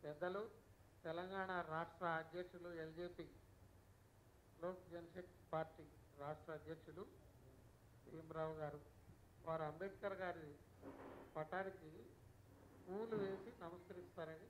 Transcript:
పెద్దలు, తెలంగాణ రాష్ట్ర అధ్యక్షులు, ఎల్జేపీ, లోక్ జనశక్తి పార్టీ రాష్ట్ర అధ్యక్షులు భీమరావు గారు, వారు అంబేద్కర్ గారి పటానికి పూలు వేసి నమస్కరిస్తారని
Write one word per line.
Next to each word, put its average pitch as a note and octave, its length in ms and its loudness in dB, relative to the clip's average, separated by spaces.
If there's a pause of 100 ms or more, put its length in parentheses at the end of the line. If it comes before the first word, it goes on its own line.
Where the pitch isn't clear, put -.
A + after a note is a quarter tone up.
పెద్దలు, F3+ 460 2 (540)
తెలంగాణ F#3 680 4
రాష్ట్ర E3 360 2
అధ్యక్షులు, E3+ 640 2
ఎల్జేపీ, E3 580 -2 (1400)
లోక్ F3+ 280 0
జనశక్తి E3+ 520 -8 (100)
పార్టీ D#3+ 300 4 (360)
రాష్ట్ర D3+ 340 -2
అధ్యక్షులు D#3+ 540 -4 (1040)
భీమరావు D#3+ 420 4
గారు, D3+ 280 2 (640)
వారు D#3+ 180 6
అంబేద్కర్ F#3+ 500 2
గారి E3+ 420 2 (800)
పటానికి E3 720 2 (840)
పూలు A3 280 4
వేసి F#3+ 480 4
నమస్కరిస్తారని E3+ 880 -2